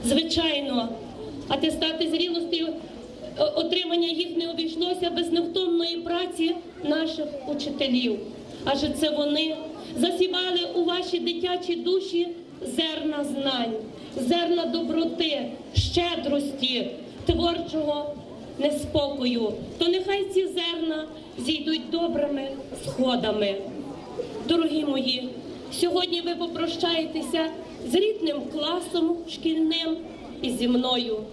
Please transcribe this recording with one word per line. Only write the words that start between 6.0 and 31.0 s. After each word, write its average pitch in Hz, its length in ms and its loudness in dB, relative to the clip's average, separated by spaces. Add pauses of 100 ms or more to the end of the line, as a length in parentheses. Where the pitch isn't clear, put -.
наших 311 420 0 (200)
учителів. 254 720 2 (460)
Адже 285 240 2
це 302 220 2
вони 302 460 2 (400)
засівали 359 640 2 (140)
у 349 100 2
ваші 359 340 0
дитячі 349 580 0
душі 339 520 0 (340)
зерна 302 640 -2
знань, 254 500 0 (420)
зерна 339 500 2
доброти, 320 840 0 (240)
щедрості, 285 1160 2 (360)
творчого 311 880 2 (440)
неспокою. 277 960 2 (260)
То 339 100 4
нехай 381 360 2
ці 381 220 2
зерна 330 580 -2 (340)
зійдуть 302 520 0
добрими 285 580 0 (360)
сходами. 214 680 2 (960)
Дорогі 311 360 4
мої, 254 440 0 (440)
сьогодні 349 480 4
ви 339 140 0
попрощаєтеся 339 1120 0 (400)
з 240 80 0
рідним 330 460 4 (120)
класом 339 640 0 (140)
шкільним 320 680 2 (460)
і 254 80 0
зі 240 180 2
мною. 247 480 2 (160)